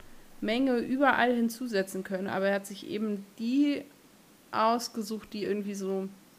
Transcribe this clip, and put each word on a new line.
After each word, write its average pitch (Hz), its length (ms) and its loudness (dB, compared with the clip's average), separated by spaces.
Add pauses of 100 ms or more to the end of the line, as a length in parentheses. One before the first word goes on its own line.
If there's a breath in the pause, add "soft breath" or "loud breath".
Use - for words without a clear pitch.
(400 soft breath)
Menge 240 380 2
überall 247 580 4
hinzusetzen 208 720 0
können. 196 240 -4
Aber 190 180 0
er 196 80 2
hat 196 100 -4
sich 196 220 -12
eben 208 380 -4 (120)
die 277 460 2 (720)
ausgesucht, 220 800 0
die 208 140 -6
irgendwie 202 300 -2
so, 190 340 -2 (300)